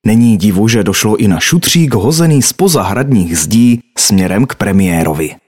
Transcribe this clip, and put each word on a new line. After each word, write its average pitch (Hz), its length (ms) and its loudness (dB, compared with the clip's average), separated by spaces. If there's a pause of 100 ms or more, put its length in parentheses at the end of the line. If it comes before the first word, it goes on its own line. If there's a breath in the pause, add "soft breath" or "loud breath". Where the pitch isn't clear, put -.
Není 113 300 4
divu, 98 300 0
že 113 160 0
došlo 98 340 -2
i 110 100 0
na 90 120 0
šutřík 165 540 0
hozený 151 480 2
zpoza 160 420 0
hradních 101 540 -2
zdí 117 440 0 (160)
směrem 95 480 0
k - 100 -12
premiérovi. 82 800 -2 (120)